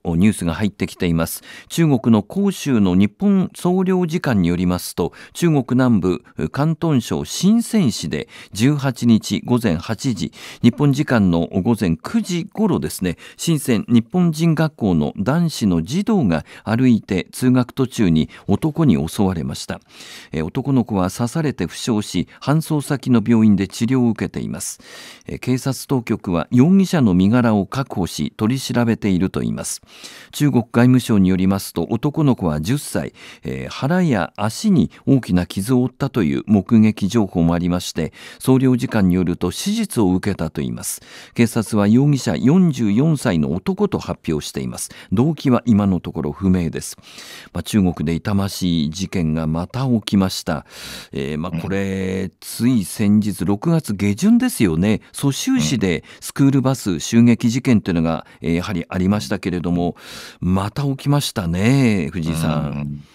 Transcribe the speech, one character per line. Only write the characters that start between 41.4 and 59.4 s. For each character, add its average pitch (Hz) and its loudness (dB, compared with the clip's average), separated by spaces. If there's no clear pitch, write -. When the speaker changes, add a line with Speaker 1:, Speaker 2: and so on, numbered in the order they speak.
Speaker 1:
察 113 -2
は 101 2
容 123 4
疑 143 2
者、 101 -4
四 165 4
十 120 0
四 143 2
歳 90 0
の 71 0
男 92 -2
と - -4
発 - -6
表 73 -4
し - -12
て 71 -8
い 65 -6
ま 58 -10
す。 - -12
動 135 0
機 143 -2
は 120 2
今 104 4
の 90 2
と 82 -10
こ 80 -6
ろ 73 -4
不 92 -2
明 90 0
で 71 -8
す。 - -14
ま 87 -6
あ、 - -8
中 110 0
国 85 0
で 82 -2
痛 101 -4
ま 98 0
し 85 -2
い 78 -4
事 92 -8
件 80 -2
が 80 -2
ま 82 -4
た 131 -6
起 117 2
き - -2
ま 95 2
し - -10
た。 80 -4
え 69 -6
ー、 76 -6
ま 82 -6
あ、 82 -6
こ 82 -8
れ、 95 -4
Speaker 2:
う - -8
ん。 90 -12
Speaker 1:
つ - -2
い 117 2
先 104 2
日、 101 -2
六 101 0
月 156 0
下 101 0
旬 220 4
で 247 2
す - -2
よ 80 2
ね。 98 0
蘇 139 -2
州 262 -2
市 143 0
で 92 -2
ス - -14
ク 139 2
ー 139 4
ル 139 2
バ 131 0
ス 85 -4
襲 117 4
撃 120 4
事 123 -4
件 113 2
と 98 -4
い - 2
う - 0
の 82 0
が、 82 -2
Speaker 2:
う - -4
ん。 - -2
Speaker 1:
え - 2
ー、 - 2
や 87 -2
は 98 -6
り - -6
あ 95 -6
り 92 0
ま 104 2
し - -10
た 104 -4
け 92 -4